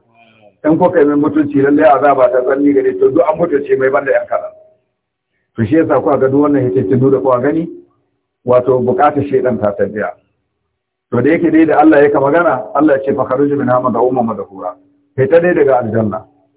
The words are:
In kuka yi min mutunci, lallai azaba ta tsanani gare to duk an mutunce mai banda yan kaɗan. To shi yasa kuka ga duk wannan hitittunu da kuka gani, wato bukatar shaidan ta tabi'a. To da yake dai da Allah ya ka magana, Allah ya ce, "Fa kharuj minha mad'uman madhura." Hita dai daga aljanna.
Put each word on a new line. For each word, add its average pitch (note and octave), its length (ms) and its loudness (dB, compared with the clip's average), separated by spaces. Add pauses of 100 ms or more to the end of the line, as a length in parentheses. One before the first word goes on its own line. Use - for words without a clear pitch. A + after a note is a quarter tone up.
(640)
In D#3 120 2
kuka F3 220 2
yi D3 60 4
min D3 160 0
mutunci, C#3+ 400 0
lallai C#3+ 260 2
azaba C3+ 440 2
ta B2+ 100 0
tsanani C#3 320 0
gare C3 260 0
to C3+ 120 2
duk - 120 2
an D#3 140 -2
mutunce C#3 400 -2
mai C3 120 0
banda C#3 220 -2
yan B2+ 160 -2
kaɗan. - 240 -6 (1040)
To A2+ 80 -2
shi G#2+ 140 -2
yasa C#3+ 240 2
kuka C#3+ 160 -2
ga C3 100 0
duk C3+ 140 0
wannan C#3+ 260 0
hitittunu B2 440 0
da C3 80 2
kuka B2 200 0
gani, D#3+ 300 -4 (760)
wato B2+ 340 2
bukatar C3+ 500 0
shaidan B2 320 -2
ta G#2 100 -2
tabi'a. G2 380 -6 (1000)
To A#2+ 100 0
da C3+ 80 2
yake D#3+ 220 0
dai D#3+ 140 4
da C#3+ 140 0
Allah D3+ 240 6
ya D3 60 4
ka C#3+ 100 0
magana, C#3 460 0 (100)
Allah C#3+ 220 2
ya C3+ 80 -6
ce, C3+ 100 -2
"Fa C3 80 -2
kharuj C#3 300 -2
minha B2+ 260 0
mad'uman B2 460 -2
madhura." G2 500 -10 (400)
Hita C3 240 2
dai F3 140 0
daga C#3 260 2
aljanna. G#2+ 460 -4 (320)